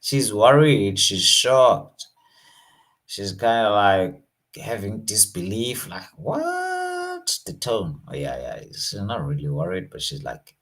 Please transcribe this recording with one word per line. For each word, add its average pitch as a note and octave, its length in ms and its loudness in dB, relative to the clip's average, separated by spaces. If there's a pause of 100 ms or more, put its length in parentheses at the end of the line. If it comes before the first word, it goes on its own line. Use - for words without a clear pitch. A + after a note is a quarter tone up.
She's C3+ 340 -2
worried, A2+ 640 6
she's F#2+ 240 0
shocked. - 840 4 (1000)
She's G2 260 -10
kinda, A2+ 380 2
like, G2 520 2 (340)
having A2 480 -8
disbelief, G#2 840 -2
like, F#2 280 -14
What? F4+ 1300 -6
The F3 80 -12
tone. G2+ 540 -6
Oh, C2+ 60 -16
yeah, C#2 240 -8
yeah. B1 220 -12 (120)
She's - 220 -10
not G2+ 320 -6
really C#3+ 220 -6
worried, D#2+ 420 -6
but - 120 -14
she's, C#2+ 200 -10
like A#1 400 -14